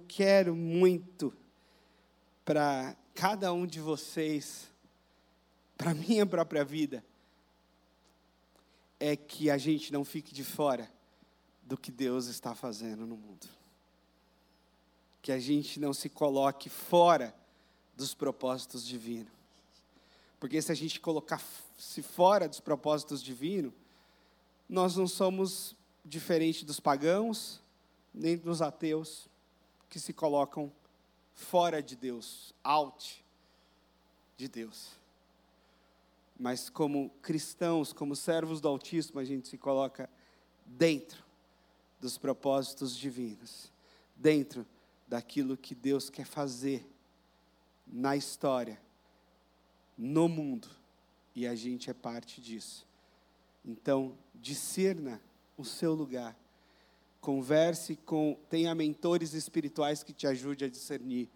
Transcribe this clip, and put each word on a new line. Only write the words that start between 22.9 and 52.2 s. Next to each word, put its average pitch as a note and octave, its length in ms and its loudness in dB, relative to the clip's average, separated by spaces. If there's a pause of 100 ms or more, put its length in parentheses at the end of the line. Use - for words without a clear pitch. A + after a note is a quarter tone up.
divinos, C3+ 520 -4 (960)
nós F3+ 280 2
não F#3 100 2
somos F#3 680 0 (280)
diferente D#3+ 600 0
dos D3 120 -6
pagãos, F3+ 840 2 (520)
nem E3 240 0
dos E3 240 -2
ateus, D#3 680 -2 (600)
que - 80 -16
se D#3+ 140 -8
colocam C#3+ 600 0 (640)
fora F3 480 2
de C3+ 140 -12
Deus, A#2+ 680 -10
out C#3+ 600 0 (1120)
de B2+ 140 -10
Deus. A2+ 400 -12 (1500)
Mas B2 320 -4
como C#3+ 400 0 (120)
cristãos, D#3+ 720 -2
como C#3+ 220 -6
servos D#3+ 440 0
do D3+ 80 0
Altíssimo, D3 540 -2
a C3 40 -4
gente C3 220 -6
se C#3+ 100 -14
coloca C3+ 520 -2 (560)
dentro C#3+ 580 0 (760)
dos B2 180 -8
propósitos C3+ 800 -2
divinos, A#2+ 760 -10 (440)
dentro C#3+ 520 2 (400)
daquilo C3 480 -2
que C3 180 -12
Deus C3+ 360 0
quer - 160 -12
fazer C3+ 600 -4 (1040)
na C3 300 -2
história, B2+ 600 -2 (1200)
no D3+ 300 4
mundo, D3+ 400 -2 (680)
e A#2+ 140 -4
a A#2+ 80 -4
gente B2 340 -6
é C3 40 -8
parte A#2+ 480 -12